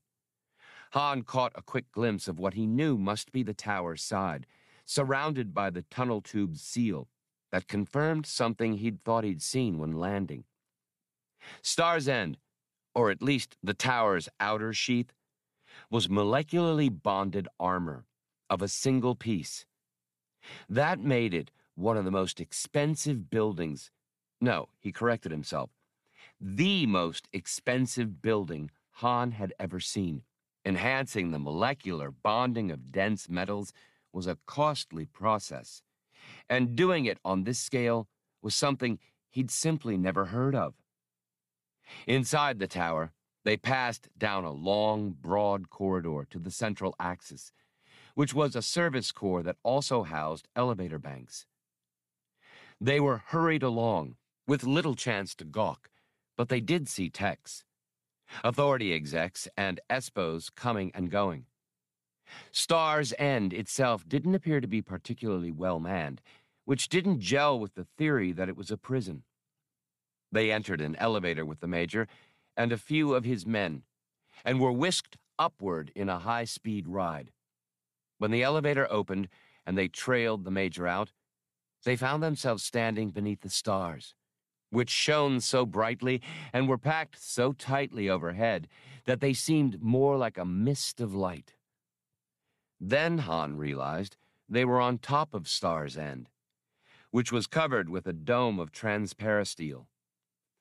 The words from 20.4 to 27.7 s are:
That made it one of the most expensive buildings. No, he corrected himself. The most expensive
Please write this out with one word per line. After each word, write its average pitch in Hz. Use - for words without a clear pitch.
That 147
made 120
it 80
one 107
of 104
the 92
most 95
expensive 147
buildings. 90
No, 117
he 101
corrected 117
himself. 76
The 151
most 90
expensive 120